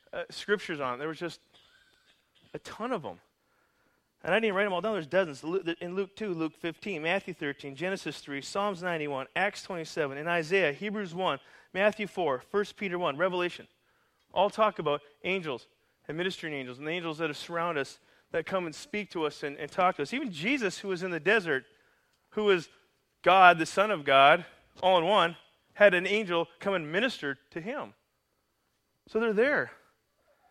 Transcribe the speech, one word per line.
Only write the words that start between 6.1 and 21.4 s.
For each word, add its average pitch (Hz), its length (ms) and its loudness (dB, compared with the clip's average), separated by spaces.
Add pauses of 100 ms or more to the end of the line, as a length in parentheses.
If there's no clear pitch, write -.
two, 208 180 -4
Luke 160 220 -6
fifteen, 165 460 -8
Matthew 180 320 -2
thirteen, 139 420 -8
Genesis 170 420 -6
three, 139 240 -10
Psalms 196 400 -4
ninety-one, 147 540 -4
Acts 190 260 -2
twenty-seven, 156 560 -4
in 151 80 -6
Isaiah, 170 460 2
Hebrews 196 420 -6
one, 170 240 0 (340)
Matthew 202 360 2
four, 139 420 -2
First 202 260 -2
Peter 180 220 -6
one, 160 180 0
Revelation. 175 520 -2 (640)
All 196 160 4
talk 214 300 2
about 147 220 0 (200)
angels 175 460 -4 (400)
and 151 80 -6
ministering 175 360 -6
angels 127 260 -10
and 151 100 -10
the 160 40 -4
angels 170 260 -6
that 156 180 -4
surround 170 420 -4
us - 220 -6 (320)
that 165 140 -4
come 185 200 -4
and 151 80 -10
speak - 360 -8
to 165 140 -4
us 147 180 -4
and, 143 140 -8
and 147 140 -10
talk 185 260 2
to 147 60 -4
us. 139 100 -6
Even 262 180 -6
Jesus, 196 480 -2
who 202 100 -10
was 180 140 -4
in 185 80 -6
the 165 100 -4
desert, 165 440 0 (640)